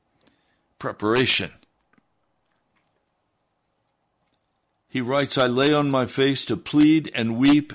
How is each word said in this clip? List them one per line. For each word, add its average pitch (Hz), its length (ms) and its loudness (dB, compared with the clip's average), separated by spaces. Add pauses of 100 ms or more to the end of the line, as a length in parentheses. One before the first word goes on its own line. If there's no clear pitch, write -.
(800)
preparation. 110 760 -2 (3250)
He 131 140 -6
writes, 135 340 -2
"I 131 100 2
lay 135 280 2
on 143 160 0
my 131 160 0
face 135 400 -2
to 110 100 -4
plead 151 580 2
and 113 220 -4
weep 143 380 2